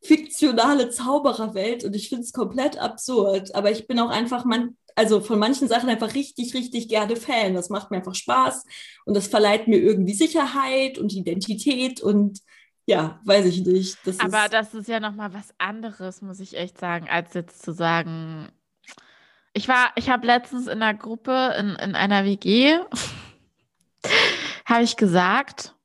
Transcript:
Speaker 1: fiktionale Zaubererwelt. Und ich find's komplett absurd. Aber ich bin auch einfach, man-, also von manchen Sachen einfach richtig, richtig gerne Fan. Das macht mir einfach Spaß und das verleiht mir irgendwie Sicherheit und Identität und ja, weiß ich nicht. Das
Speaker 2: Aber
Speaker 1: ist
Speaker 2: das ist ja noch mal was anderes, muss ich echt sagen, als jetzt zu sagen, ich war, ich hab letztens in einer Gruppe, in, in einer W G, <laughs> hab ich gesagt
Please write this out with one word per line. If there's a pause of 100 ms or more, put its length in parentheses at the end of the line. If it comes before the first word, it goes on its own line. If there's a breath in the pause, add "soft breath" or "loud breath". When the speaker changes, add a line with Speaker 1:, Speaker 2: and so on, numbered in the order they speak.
Speaker 1:
fiktionale
Zaubererwelt.
Und
ich
find's
komplett
absurd.
Aber
ich
bin
auch
einfach,
man-, (200)
also
von
manchen
Sachen
einfach
richtig,
richtig
gerne
Fan.
Das
macht
mir
einfach
Spaß (420 loud breath)
und
das
verleiht
mir
irgendwie
Sicherheit
und
Identität
und (440 soft breath)
ja,
weiß
ich
nicht.
Das
Speaker 2:
Aber
Speaker 1:
ist
Speaker 2:
das
ist
ja
noch
mal
was
anderes,
muss
ich
echt
sagen,
als
jetzt
zu
sagen, (1080 soft breath)
ich
war,
ich
hab
letztens
in
einer
Gruppe,
in,
in
einer
W
G, (1200 loud breath)
<laughs>
hab
ich
gesagt (100)